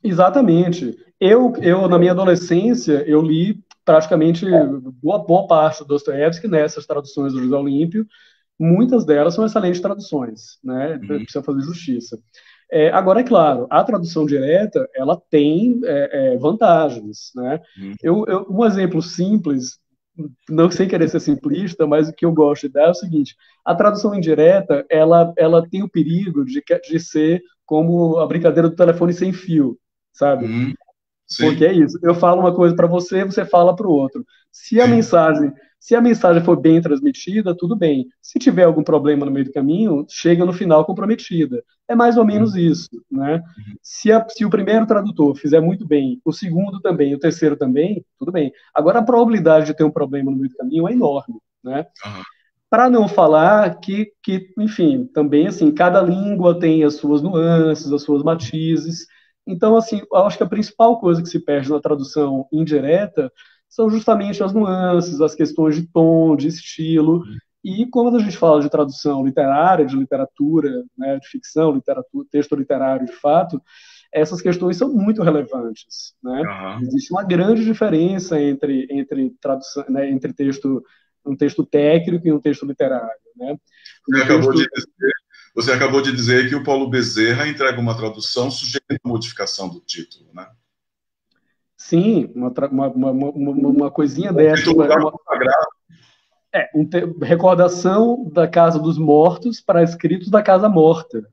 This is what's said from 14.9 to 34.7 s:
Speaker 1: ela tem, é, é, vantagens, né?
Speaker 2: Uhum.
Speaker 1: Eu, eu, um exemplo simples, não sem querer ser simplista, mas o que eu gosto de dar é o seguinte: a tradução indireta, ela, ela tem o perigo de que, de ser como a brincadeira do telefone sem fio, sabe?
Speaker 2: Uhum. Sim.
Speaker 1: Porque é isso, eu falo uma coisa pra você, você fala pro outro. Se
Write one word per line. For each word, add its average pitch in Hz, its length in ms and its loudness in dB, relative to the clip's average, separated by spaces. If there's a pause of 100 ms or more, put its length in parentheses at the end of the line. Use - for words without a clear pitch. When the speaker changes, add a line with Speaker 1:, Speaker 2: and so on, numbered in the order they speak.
Speaker 1:
ela 139 240 -2 (100)
tem, 170 540 2
é, 139 500 -2
é, 123 40 -2
vantagens, 151 1000 0
né? 127 240 -6 (200)
Speaker 2:
Uhum. 98 140 -14 (100)
Speaker 1:
Eu, 208 240 0
eu, 196 220 -4
um 214 160 0
exemplo 190 360 -2
simples, 165 800 -4 (680)
não 165 220 2
sem 190 160 -2
querer 170 220 0
ser 165 100 -2
simplista, 160 680 -4
mas 151 240 0
o 151 40 -14
que - 120 -4
eu 170 60 2
gosto 147 360 2
de 131 60 -10
dar 143 100 2
é 165 60 6
o 180 60 0
seguinte: 160 400 -4 (280)
a 175 120 -2
tradução 208 400 0
indireta, 175 760 2
ela, 170 480 4
ela 165 300 4
tem 190 160 -6
o 190 60 -8
perigo 165 560 -2
de 135 160 -8
que, 170 180 -2
de 165 200 -6
ser 165 440 -2 (220)
como 165 520 0
a 160 80 0
brincadeira 165 440 2
do 165 60 -6
telefone 170 380 2
sem 185 200 -4
fio, 147 440 -2 (360)
sabe? 135 320 0
Speaker 2:
Uhum. 120 280 -4 (540)
Sim. - 200 -2
Speaker 1:
Porque 156 180 2
é 190 80 4
isso, 160 280 2
eu 175 140 2
falo 175 240 2
uma 180 160 2
coisa 170 200 4
pra 170 120 2
você, 180 380 -2
você 196 180 -4
fala 175 320 4
pro 185 160 -2
outro. 139 320 -2 (280)
Se - 280 -2